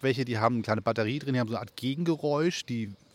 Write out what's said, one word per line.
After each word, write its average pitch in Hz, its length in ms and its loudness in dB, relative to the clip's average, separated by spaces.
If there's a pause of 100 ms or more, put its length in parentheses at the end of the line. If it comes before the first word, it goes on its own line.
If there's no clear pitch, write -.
welche, 131 220 2
die 120 140 -2
haben 117 180 4
eine 113 80 0
kleine 107 180 2
Batterie 113 380 0
drin, 139 140 -2
die 127 60 2
haben 117 100 0
so 117 60 -4
eine 95 60 -4
Art 113 140 -12
Gegengeräusch, 151 920 0
die 110 280 -4 (220)